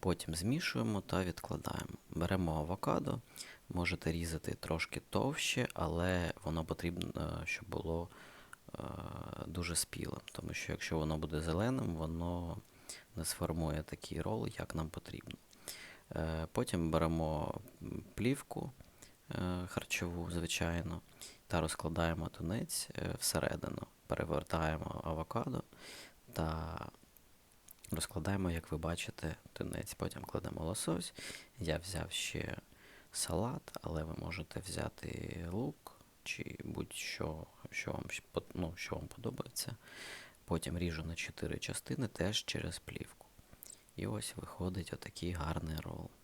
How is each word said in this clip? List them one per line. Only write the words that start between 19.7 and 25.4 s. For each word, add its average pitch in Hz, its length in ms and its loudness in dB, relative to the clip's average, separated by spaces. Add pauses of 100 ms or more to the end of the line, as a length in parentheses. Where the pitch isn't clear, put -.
звичайно, 82 680 2 (460)
та 87 140 4
розкладаємо 82 680 2
тунець, - 680 0
е, - 220 0
всередину, - 640 2 (240)
перевертаємо 78 960 2
авокадо 82 580 0 (680)